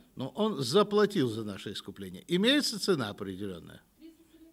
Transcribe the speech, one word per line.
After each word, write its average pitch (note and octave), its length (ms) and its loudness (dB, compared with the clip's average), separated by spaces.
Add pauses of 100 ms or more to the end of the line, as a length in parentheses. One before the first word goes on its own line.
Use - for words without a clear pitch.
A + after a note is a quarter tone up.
(160)
Но C3 140 -6
он G3+ 340 0
заплатил G3+ 680 4
за A2 140 -4
наше G#2 280 -8
искупление. F#2+ 560 -10
Имеется A3 520 2
цена C#3 300 0
определенная? F#2 720 -8 (720)